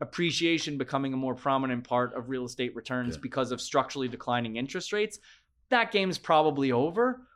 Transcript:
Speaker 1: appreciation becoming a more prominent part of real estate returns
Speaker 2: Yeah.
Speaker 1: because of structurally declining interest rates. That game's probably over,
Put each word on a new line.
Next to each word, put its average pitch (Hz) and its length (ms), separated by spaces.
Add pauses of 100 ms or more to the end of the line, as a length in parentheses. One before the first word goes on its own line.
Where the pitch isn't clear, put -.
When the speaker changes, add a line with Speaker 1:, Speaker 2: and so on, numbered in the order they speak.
Speaker 1:
appreciation 160 760
becoming 135 360
a 131 40
more 131 180
prominent 131 520
part 123 280
of 123 140
real 127 160
estate 123 300
returns 120 400
Speaker 2:
Yeah. - 60
Speaker 1:
because 127 300
of 120 100
structurally 135 460
declining 120 480
interest 135 360
rates. 208 280 (500)
That 233 220
game's 190 260
probably 147 540
over, 185 500 (140)